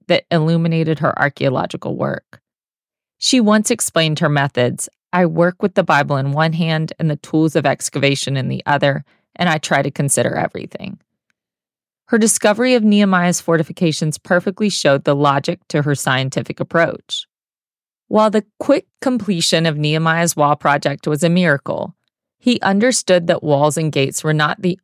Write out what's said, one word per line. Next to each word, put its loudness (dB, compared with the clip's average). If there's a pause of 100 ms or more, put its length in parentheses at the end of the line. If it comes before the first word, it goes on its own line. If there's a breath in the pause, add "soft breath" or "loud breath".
that 2
illuminated 0
her -2
archaeological -4
work. -8 (760)
She 0
once 2
explained 0
her 2
methods, 0 (240)
"I 2
work 0
with -2
the 2
Bible 2
in -2
one 0
hand -2
and 0
the -4
tools 0
of 0
excavation -2
in -4
the -6
other, 0 (320)
and -2
I 0
try 0
to -4
consider -2
everything." -8 (1040)
Her 0
discovery 2
of 0
Nehemiah's 2
fortifications -2
perfectly -2
showed 0
the 2
logic 0
to 0
her 0
scientific -4
approach. -2 (800)
While 2
the 0 (120)
quick 0 (140)
completion -2
of -2
Nehemiah's 0
wall 4
project -2
was 0
a 4
miracle, 0 (480)
he 2
understood 2
that -2
walls 2
and -2
gates -2
were 0
not 0
the -2